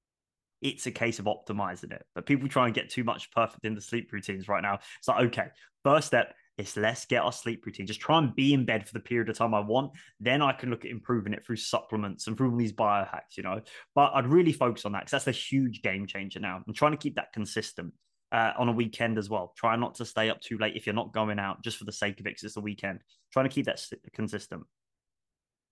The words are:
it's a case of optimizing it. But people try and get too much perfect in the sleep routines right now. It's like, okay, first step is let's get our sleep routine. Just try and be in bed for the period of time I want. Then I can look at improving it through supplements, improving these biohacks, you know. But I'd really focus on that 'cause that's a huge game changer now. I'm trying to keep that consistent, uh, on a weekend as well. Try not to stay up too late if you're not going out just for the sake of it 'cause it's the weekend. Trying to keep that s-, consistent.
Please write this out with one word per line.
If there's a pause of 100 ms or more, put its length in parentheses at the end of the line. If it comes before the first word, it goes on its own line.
(600)
it's
a
case
of
optimizing
it.
But
people
try
and
get
too
much
perfect
in
the
sleep
routines
right
now. (200)
It's
like,
okay, (340)
first
step (240)
is
let's
get
our
sleep
routine.
Just
try
and
be
in
bed
for
the
period
of
time
I
want. (280)
Then
I
can
look
at
improving
it
through
supplements,
improving
these
biohacks,
you
know. (340)
But
I'd
really
focus
on
that
'cause
that's
a
huge
game
changer
now.
I'm
trying
to
keep
that
consistent, (360)
uh,
on
a
weekend
as
well.
Try
not
to
stay
up
too
late
if
you're
not
going
out
just
for
the
sake
of
it
'cause
it's
the
weekend. (300)
Trying
to
keep
that
s-, (200)
consistent. (1040)